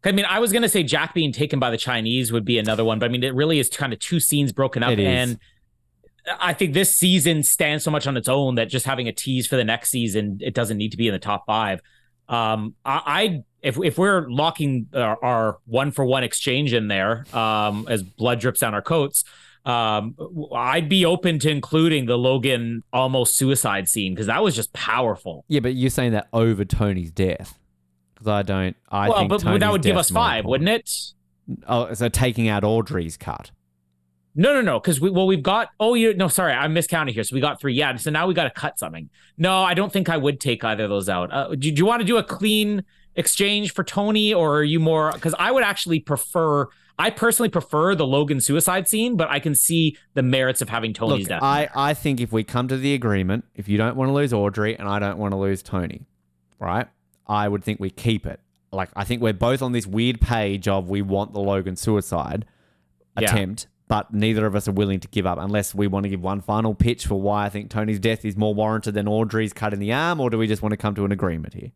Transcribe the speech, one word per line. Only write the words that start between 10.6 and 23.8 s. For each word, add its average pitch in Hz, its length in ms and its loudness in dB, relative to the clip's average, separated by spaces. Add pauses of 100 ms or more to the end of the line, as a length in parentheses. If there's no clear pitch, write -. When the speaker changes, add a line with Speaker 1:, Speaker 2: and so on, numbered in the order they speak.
Speaker 1:
need 107 140 -2
to - 60 -14
be 117 100 2
in 104 60 0
the 92 60 -4
top 101 260 -4
five. 107 360 -2 (460)
Um, 113 480 -2 (100)
I, 139 200 -2
I, 165 380 -2 (200)
if, 127 200 -2
if 165 140 0
we're 180 320 2
locking 139 640 0
our, 113 300 0
our 113 420 0
one-for-one 131 580 0
exchange 135 500 0
in 113 140 2
there, 104 380 0 (100)
um, 107 540 0
as 107 140 -2
blood 113 360 -2
drips 117 200 -2
down 113 160 0
our 101 80 -2
coats, 151 400 0 (420)
um, 110 520 0
w-, 165 360 -10
I'd 131 340 0
be 185 180 4
open 170 340 2
to 151 100 2
including 156 560 2
the 120 120 2
Logan 123 680 0 (100)
almost 131 420 2
suicide 113 540 0